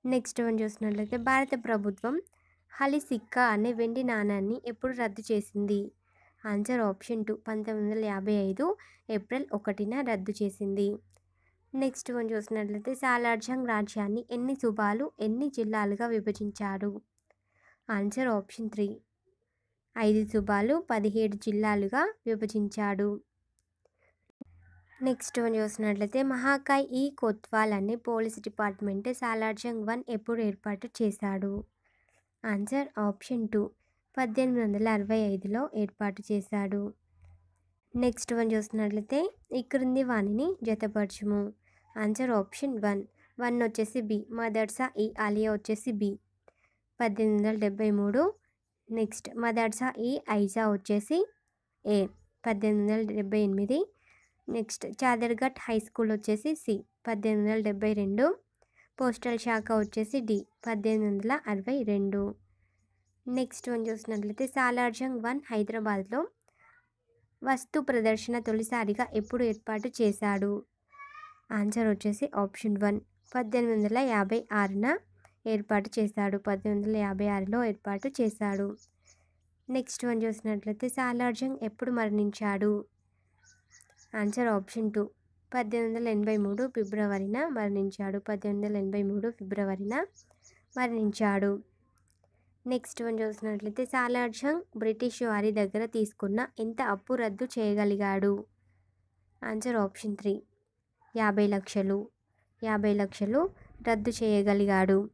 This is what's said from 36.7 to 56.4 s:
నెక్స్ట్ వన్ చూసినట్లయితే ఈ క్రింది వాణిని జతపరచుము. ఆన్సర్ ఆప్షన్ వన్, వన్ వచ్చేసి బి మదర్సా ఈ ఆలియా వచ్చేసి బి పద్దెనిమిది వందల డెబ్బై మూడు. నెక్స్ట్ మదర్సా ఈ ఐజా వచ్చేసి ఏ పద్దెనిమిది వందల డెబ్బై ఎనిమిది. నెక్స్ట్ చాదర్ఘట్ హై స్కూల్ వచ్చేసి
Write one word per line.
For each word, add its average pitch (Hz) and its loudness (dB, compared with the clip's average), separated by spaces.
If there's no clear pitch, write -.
నెక్స్ట్ 240 0
వన్ 226 2
చూసినట్లయితే 214 0
ఈ 254 -2
క్రింది 254 2
వాణిని 240 2
జతపరచుము. 208 0
ఆన్సర్ 214 0
ఆప్షన్ 233 0
వన్, 202 0
వన్ 240 2
వచ్చేసి 226 0
బి 208 -2
మదర్సా 226 -2
ఈ 214 0
ఆలియా 214 2
వచ్చేసి 214 -2
బి 202 0
పద్దెనిమిది 214 2
వందల 220 0
డెబ్బై 208 2
మూడు. 208 4
నెక్స్ట్ 220 -4
మదర్సా 233 0
ఈ 247 0
ఐజా 208 2
వచ్చేసి 208 0
ఏ 202 4
పద్దెనిమిది 214 2
వందల 214 0
డెబ్బై 208 0
ఎనిమిది. 208 2
నెక్స్ట్ 226 -4
చాదర్ఘట్ 240 0
హై 226 -2
స్కూల్ 220 -2
వచ్చేసి 214 -2